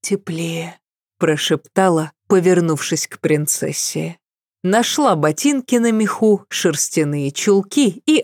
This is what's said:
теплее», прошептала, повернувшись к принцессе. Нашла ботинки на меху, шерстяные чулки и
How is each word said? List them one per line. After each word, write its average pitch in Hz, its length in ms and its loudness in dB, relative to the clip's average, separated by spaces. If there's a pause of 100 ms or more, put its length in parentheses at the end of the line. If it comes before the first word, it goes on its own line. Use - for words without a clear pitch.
теплее», 165 760 -6 (400)
прошептала, 160 960 0 (160)
повернувшись 170 760 2
к - 140 -20
принцессе. 156 960 -4 (440)
Нашла 226 540 2
ботинки 247 600 0
на 233 160 2
меху, 214 560 2
шерстяные 147 840 -2
чулки 196 720 0
и 302 200 2